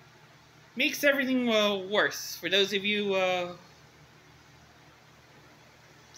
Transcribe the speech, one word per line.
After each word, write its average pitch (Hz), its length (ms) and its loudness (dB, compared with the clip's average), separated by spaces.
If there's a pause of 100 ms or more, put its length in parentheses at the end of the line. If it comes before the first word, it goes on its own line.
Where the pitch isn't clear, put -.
(760)
makes 277 280 -2
everything, 262 460 2
uh, 208 260 2
worse. 185 600 -2
For 175 120 -10
those 196 240 2
of 196 120 -2
you, 208 300 0
uh, 185 380 0 (2750)